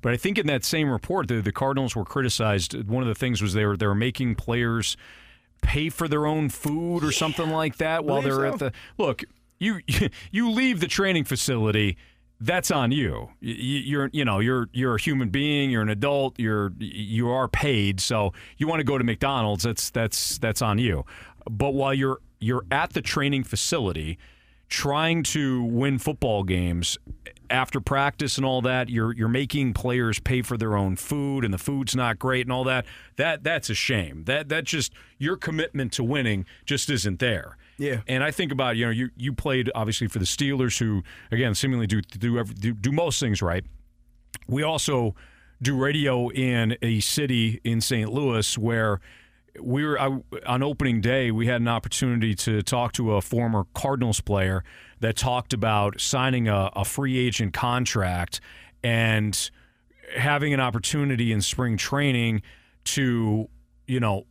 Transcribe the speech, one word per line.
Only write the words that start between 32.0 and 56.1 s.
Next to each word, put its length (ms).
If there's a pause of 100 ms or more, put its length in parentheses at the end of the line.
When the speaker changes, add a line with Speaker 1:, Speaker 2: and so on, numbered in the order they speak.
Speaker 1:
great 260
and 60
all 100
that. 240 (300)
That, 260
that's 280
a 40
shame. 520
That, 240
that 140
just, 280 (260)
your 180
commitment 580
to 100
winning 400 (220)
just 240
isn't 280
there. 380 (220)
Speaker 2:
Yeah. 280
Speaker 1:
And 160
I 80
think 220
about, 240
you 80
know, 80
you, 240
you 160
played, 420
obviously, 340
for 100
the 80
Steelers, 520
who, 240 (300)
again, 220
seemingly 320
do, 160
do, 360
every, 160
do, 200
do 180
most 260
things 220
right. 240 (840)
We 160
also 520 (480)
do 140
radio 520
in 540
a 180
city 640
in 160
Saint 320
Louis 460
where 420 (600)
we 240
were, 160
I, 180 (280)
on 160
opening 380
day, 320
we 140
had 140
an 80
opportunity 680
to 260
talk 300
to 220
a 60
former 440 (100)
Cardinals 460
player 420 (380)
that 160
talked 360
about 480
signing 480